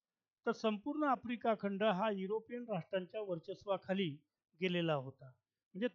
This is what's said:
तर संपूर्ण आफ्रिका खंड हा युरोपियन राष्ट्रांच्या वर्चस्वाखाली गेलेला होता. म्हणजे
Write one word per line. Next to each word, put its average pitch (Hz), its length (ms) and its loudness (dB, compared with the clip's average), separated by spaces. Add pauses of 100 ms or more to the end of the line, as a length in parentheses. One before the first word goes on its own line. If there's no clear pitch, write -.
(460)
तर 233 60 4
संपूर्ण 226 520 0
आफ्रिका 240 560 2
खंड 202 240 0
हा 220 280 4
युरोपियन 220 580 -4
राष्ट्रांच्या 185 520 -4
वर्चस्वाखाली 190 880 -2 (500)
गेलेला 175 340 2
होता. 135 320 -4
म्हणजे - 680 -8